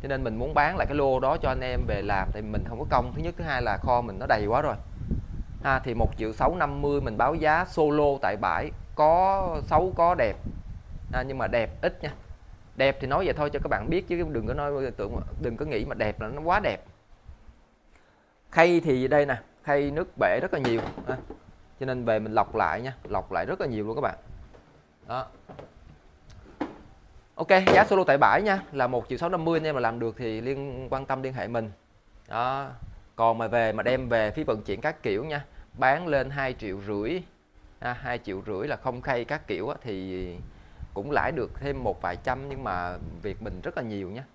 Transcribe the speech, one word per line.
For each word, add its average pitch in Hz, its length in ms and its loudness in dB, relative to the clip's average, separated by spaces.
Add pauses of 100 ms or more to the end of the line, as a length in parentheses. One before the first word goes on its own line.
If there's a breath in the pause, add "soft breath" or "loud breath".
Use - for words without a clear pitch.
Cho 135 60 -8
nên 131 160 -2
mình 110 120 -2
muốn 135 180 -4
bán 151 220 2
lại 151 100 2
cái 139 100 -2
lô 135 240 4
đó 135 160 2
cho 156 120 0
anh 131 120 0
em 123 260 -2
về 101 160 -2
làm, 98 300 0
tại 107 100 -6
vì 107 60 -6
mình 107 200 -2
không 117 100 -8
có 143 120 -6
công. 123 260 2
Thứ 151 60 -4
nhất, 170 160 -4
thứ 170 60 -6
hai 135 180 -2
là 107 140 0
kho 120 240 2
mình 104 180 -6
nó 117 100 -6
đầy 107 180 4
quá 123 160 4
rồi. 135 120 0 (880)
Ha, 135 140 2
thì 123 160 -2
một 110 240 2
triệu 113 140 -2
sáu 147 240 2
năm 143 260 0
mươi 143 180 2
mình 110 180 -4
báo 147 160 4
giá 160 300 4
solo 147 580 4
tại 101 140 2
bãi, 92 340 0 (240)
có 175 680 4
xấu 170 320 4
có 170 180 6
đẹp. 117 220 2 (760)
À, 127 100 -2
nhưng 135 160 -6
mà 113 80 0
đẹp 113 360 0
ít 185 200 -2
nha. 143 100 -6 (640)
Đẹp 135 240 4
thì 135 60 -4
nói 151 180 0
vậy 135 100 0
thôi 147 160 0
cho 143 120 -4
các 156 60 -2
bạn 107 220 -2
biết 180 180 -2
chứ 175 220 -2
đừng 113 160 -4
có 120 80 -4
nói 143 420 -2
tưởng, 107 240 -4 (220)
đừng 117 140 -4
có 147 80 -6
nghĩ 120 200 -2
mà 127 100 -6
đẹp 107 260 -2
là 110 80 -6
nó 139 120 -8
quá 175 200 2
đẹp. 123 240 -2 (1700 soft breath)
Khay 170 300 8
thì 131 280 2
đây 147 180 6
nè, 131 100 0 (280)
khay 143 260 2
nước 156 180 -4 (120)
bể 98 220 6
rất 185 120 -2
là 165 40 0
nhiều. 120 220 2 (260)
À, 127 100 -4 (640)
cho 131 60 -4
nên 127 180 -2
về 110 140 4
mình 110 140 -4
lọc 107 220 2
lại 95 260 2
nha, 123 140 -8 (140)
lọc 95 240 -4
lại 87 140 0
rất 180 140 -4
là 180 60 -2
nhiều 107 200 -2
luôn 113 100 -4
các 143 40 -4
bạn. 110 180 -2 (920)
Đó. 127 180 -6 (2000)
Ok, 165 140 -6
giá 190 360 8
solo 190 200 4
tại 139 140 6
bãi 131 240 6
nha, 196 180 2 (120)
là 135 140 2
một 123 220 0
triệu 127 100 -4
sáu 170 100 -2
năm 175 160 0
mươi, 165 140 2
anh 156 80 0
em 151 80 0
mà 131 60 0
làm 117 180 0
được 117 200 -2
thì 113 220 -4
liên, 131 500 -6
quan 135 160 -4
tâm 131 160 -2
liên 131 100 -4
hệ 107 160 -4
mình. 113 220 -2 (580)
Đó. 131 400 -2 (480)
Còn 113 220 4
mà 117 100 0
về 113 240 4
mà 107 100 -2
đem 127 260 2
về 113 220 4
phí 151 140 -4
vận 110 180 0
chuyển 101 180 -4
các 160 220 -4
kiểu 110 220 0
nha, 147 200 -6 (340 soft breath)
bán 139 280 4
lên 135 240 0
hai 135 280 -4
triệu 98 280 -6
rưỡi, 107 360 -2 (560)
à, 123 140 -6
hai 123 260 -6
triệu 98 280 -8
rưỡi 107 220 -4
là 139 80 -4
không - 260 -6
khay 123 220 -2
các 151 220 -6
kiểu 98 220 -4
á, 147 140 -6
thì 92 540 -6 (580 loud breath)
cũng 101 160 -6
lãi 131 220 2
được 123 180 -4 (100)
thêm 135 240 -4
một 101 180 -2
vài 87 140 -4
trăm, 131 320 -4
nhưng 127 160 -8
mà 90 320 -4 (260)
việc 98 200 -6
mình 92 180 -8
rất 147 160 -8
là 156 60 -4
nhiều 101 280 -6
nha. 123 140 -10 (100)